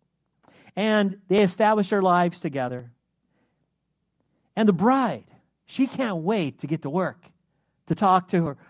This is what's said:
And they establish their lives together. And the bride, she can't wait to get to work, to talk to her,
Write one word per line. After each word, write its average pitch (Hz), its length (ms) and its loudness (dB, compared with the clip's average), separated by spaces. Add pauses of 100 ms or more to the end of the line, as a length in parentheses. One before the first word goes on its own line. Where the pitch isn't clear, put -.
(760)
And 208 440 0 (100)
they 196 100 2
establish 214 500 2
their 202 140 0
lives 175 380 2
together. 127 520 -8 (1600)
And 214 140 2
the 190 60 4
bride, 208 500 0 (400)
she 262 220 -2
can't 220 320 -4
wait 165 400 -2
to - 80 -10
get 156 160 -4
to 139 80 -8
work, 160 360 -4 (600)
to 165 80 -4
talk 185 340 2
to 170 180 0
her, 139 100 -8 (140)